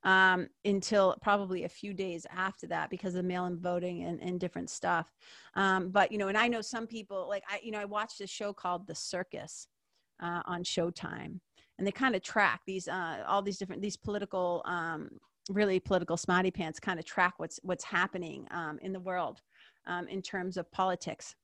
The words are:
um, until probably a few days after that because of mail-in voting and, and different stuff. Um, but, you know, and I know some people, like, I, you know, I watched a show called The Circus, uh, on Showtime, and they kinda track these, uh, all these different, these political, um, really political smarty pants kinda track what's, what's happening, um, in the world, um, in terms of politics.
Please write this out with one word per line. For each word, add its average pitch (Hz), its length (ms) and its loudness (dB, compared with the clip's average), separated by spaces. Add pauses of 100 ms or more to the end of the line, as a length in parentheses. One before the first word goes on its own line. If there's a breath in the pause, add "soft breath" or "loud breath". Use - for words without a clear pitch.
um, 190 440 6 (180)
until 196 560 6
probably 196 420 2
a 175 60 -4
few 202 240 -10
days 180 380 -6
after 185 360 -4
that 160 220 -2
because 185 260 -6
of 180 80 0
mail-in 180 360 0
voting 175 440 -2
and, 170 160 -4
and 180 200 -4
different 175 300 -4
stuff. 175 440 0 (420 loud breath)
Um, 190 340 2
but, 202 220 6
you 214 60 -2
know, 202 100 0
and 196 100 2
I 233 100 6
know 240 140 0
some 226 260 -6
people, 202 420 -6
like, 202 180 -2
I, 196 160 -4
you 226 80 -8
know, 214 80 -4
I 208 60 -4
watched 208 360 -4
a 196 60 -6
show 208 240 -4
called 180 360 -2
The 160 80 -8
Circus, - 720 -6 (520)
uh, 175 260 -4
on 175 180 -4
Showtime, 175 760 -2 (380 soft breath)
and 185 100 0
they 202 40 2
kinda 247 280 2
track 190 460 4
these, 190 220 -4
uh, 165 400 -4
all 202 140 4
these 196 160 -2
different, 190 240 -6
these 202 160 -4
political, 190 680 -2
um, 165 540 -4 (300)
really 196 300 6
political 175 380 2
smarty 185 340 4
pants 160 280 -4
kinda 170 240 -2
track 180 340 2
what's, - 260 -6
what's 180 200 -2
happening, 175 680 -2
um, 156 280 -6
in 190 140 -6
the 190 60 -6
world, 180 420 -2 (440 soft breath)
um, 175 220 -4
in 190 140 -6
terms 185 360 -4
of 175 140 -6
politics. - 720 -2